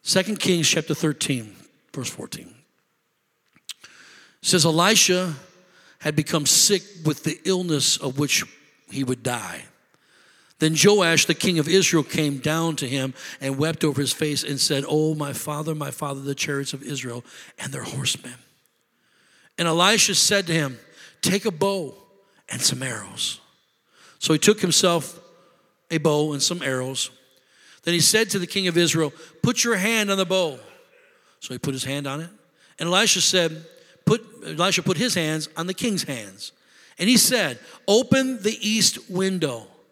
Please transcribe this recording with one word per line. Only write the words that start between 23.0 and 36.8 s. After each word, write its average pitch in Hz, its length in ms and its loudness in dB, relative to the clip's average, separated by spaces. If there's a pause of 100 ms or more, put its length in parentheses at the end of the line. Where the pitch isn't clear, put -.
So - 140 0
he 151 60 4
took 208 220 4
himself 170 580 0 (720)
a 165 80 -2
bow 151 340 0
and 139 100 -4
some 175 200 -2
arrows. 131 480 -4 (720)
Then 170 120 0
he 170 60 2
said 220 300 4
to 202 80 -2
the 175 80 -4
king 196 200 -4
of 170 100 0
Israel, 156 360 2 (300)
"Put 233 220 2
your 233 120 2
hand 208 340 0
on 196 80 0
the 185 80 0
bow." 165 320 0 (840)
So - 140 -12
he 120 40 -8
put 135 160 -4
his 123 100 -6
hand 139 220 -6
on 139 140 -6
it. 170 100 -12 (480)
And 165 100 -4
Elisha 190 320 4
said, 165 460 2 (380)
"Put," 226 220 4 (180)
Elisha 170 380 0
put 185 140 0
his 208 180 0
hands 156 420 0
on 165 100 -4
the 185 80 -6
king's 208 280 -2
hands. 101 500 -10 (460)